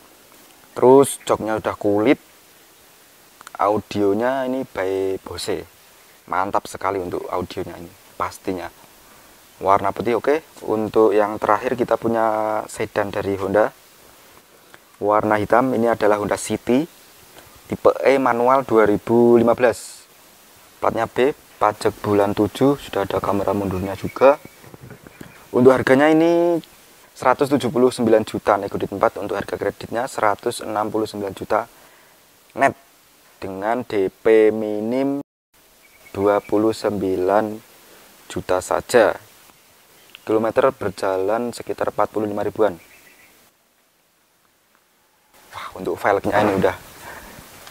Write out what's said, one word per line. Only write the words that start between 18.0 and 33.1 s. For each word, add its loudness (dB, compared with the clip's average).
E 4
manual 2
dua 4
ribu 4
lima 4
belas. -2
Platnya -2
B, 0
pajak 0
bulan 2
tujuh, 2
sudah -6
ada -4
kamera -2
mundurnya -4
juga. 2
Untuk 6
harganya 4
ini 2
seratus 0
tujuh 0
puluh 2
sembilan 2
juta -2
nego -8
di -6
tempat, 0
untuk -6
harga -8
kreditnya -6
seratus -4
enam -4
puluh -4
sembilan -10
juta -4
net 2